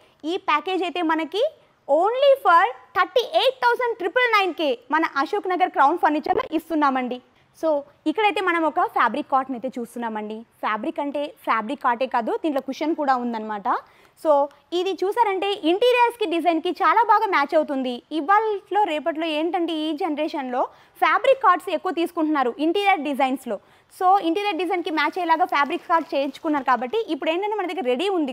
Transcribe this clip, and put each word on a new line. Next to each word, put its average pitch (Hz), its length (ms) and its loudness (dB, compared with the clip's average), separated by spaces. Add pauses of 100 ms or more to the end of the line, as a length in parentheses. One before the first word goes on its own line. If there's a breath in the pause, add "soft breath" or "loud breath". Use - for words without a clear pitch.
(320 soft breath)
ఈ 381 40 -2 (140)
ప్యాకేజ్ 381 400 0
అయితే 359 120 -4 (120)
మనకి 330 300 -2 (560 soft breath)
only 508 320 4 (100)
for 359 220 6 (320)
thirty-eight 381 680 0
thousand 480 380 0
triple 480 360 0
nine 381 220 2
K 311 100 0 (260)
మన 320 100 2 (180)
అశోక్ 370 300 -4
నగర్ 359 240 0
క్రౌన్ 320 260 4
ఫర్నిచర్‌లో 311 420 0 (140)
ఇస్తున్నామండి. 262 600 -2 (420 soft breath)
So, 320 80 0 (420 soft breath)
ఇక్కడైతే 415 380 0
మనం 339 200 2
ఒక 302 120 -2 (160)
ఫ్యాబ్రిక్ 269 360 0
కాటన్ 262 240 -2
అయితే 254 200 -8
చూస్తున్నామండి. 220 600 -8 (260)
ఫ్యాబ్రిక్ 240 420 -4
అంటే 285 180 -4 (240)
ఫ్యాబ్రిక్ 226 400 -2
కాటే 240 280 0
కాదు, 240 180 0 (100)
దీంట్లో 277 260 -2
కుషన్ 302 320 -2
కూడా 277 140 2 (100)
ఉందన్నమాట. 220 440 -6 (540 soft breath)
So, 311 100 2 (460 soft breath)
ఇది 370 140 -2 (100)
చూసారంటే 392 460 0 (220)
ఇంటీరియర్స్‌కి, 480 640 2
డిజైన్‌కి 330 360 0 (120)
చాలా 359 280 4
బాగా 427 240 4
మ్యాచ్ 285 240 0
అవుతుంది. 269 360 -2 (260)
ఇవాళలో 403 600 0 (120)
రేపట్లో 311 340 -4 (140)
ఏంటంటే 339 340 -2 (120)
ఈ 320 40 -2 (140)
జనరేషన్లో 294 580 -4 (400 soft breath)
ఫ్యాబ్రిక్ 415 420 4
కార్డ్స్ 370 320 4
ఎక్కువ 370 240 -4
తీసుకుంటున్నారు 302 500 0 (160)
ఇంటీరియర్ 381 440 2
డిజైన్స్‌లో. 254 480 -2 (400 soft breath)
So, 370 80 0 (220)
ఇంటీరియర్ 403 340 -2
డిజైన్‌కి 349 360 -2
మ్యాచ్ 302 200 0
అయ్యేలాగా 330 360 2
ఫ్యాబ్రిక్ 285 360 -2
కార్డ్ 339 240 0
చేయించుకున్నారు 285 580 -2
కాబట్టి 247 260 -2 (160)
ఇప్పుడు 302 180 -2
ఏంటంటే 415 280 -2
మన 349 100 -4
దగ్గర 320 220 -6
రెడీ 311 160 -2 (100)
ఉంది 262 140 -2